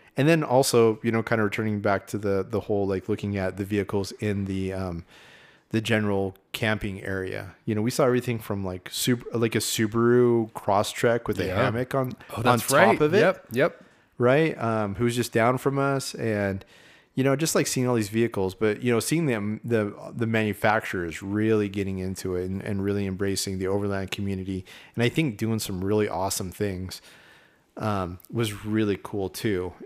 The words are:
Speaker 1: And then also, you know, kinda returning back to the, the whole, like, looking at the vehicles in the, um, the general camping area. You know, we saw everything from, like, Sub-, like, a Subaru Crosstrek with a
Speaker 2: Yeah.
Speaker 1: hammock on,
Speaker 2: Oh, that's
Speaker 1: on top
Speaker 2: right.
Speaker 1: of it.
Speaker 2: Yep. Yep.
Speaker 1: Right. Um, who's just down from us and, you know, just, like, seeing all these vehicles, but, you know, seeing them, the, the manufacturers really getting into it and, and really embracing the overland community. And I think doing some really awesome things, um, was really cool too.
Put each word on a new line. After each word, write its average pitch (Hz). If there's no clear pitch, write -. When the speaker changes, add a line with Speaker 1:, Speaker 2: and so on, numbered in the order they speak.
Speaker 1:
And 135
then 160
also, 120
you 117
know, 113
kinda 110
returning 107
back 101
to -
the, 98
the 110
whole, 101
like, 95
looking 101
at 95
the 101
vehicles 98
in 101
the, 95
um, 92
the 113
general 104
camping 107
area. 95
You 110
know, 107
we 120
saw 147
everything 123
from, 101
like, 92
Sub-, 123
like, 117
a -
Subaru 117
Crosstrek 113
with 101
a 92
Speaker 2:
Yeah. 90
Speaker 1:
hammock 123
on, 131
Speaker 2:
Oh, -
that's 113
Speaker 1:
on 120
top -
Speaker 2:
right. 160
Speaker 1:
of 151
it. 196
Speaker 2:
Yep. -
Yep. 135
Speaker 1:
Right. 139
Um, 110
who's 120
just 117
down 120
from 139
us 139
and, 101
you 131
know, 135
just, 151
like, 160
seeing 127
all 123
these 110
vehicles, 104
but, 107
you 120
know, 113
seeing 160
them, 107
the, 110
the 117
manufacturers 107
really 104
getting 95
into 92
it 90
and, 95
and 101
really 101
embracing 95
the 95
overland 98
community. 95
And 120
I 120
think 143
doing 110
some 95
really 104
awesome 95
things, 92
um, 95
was 104
really 107
cool 98
too. 90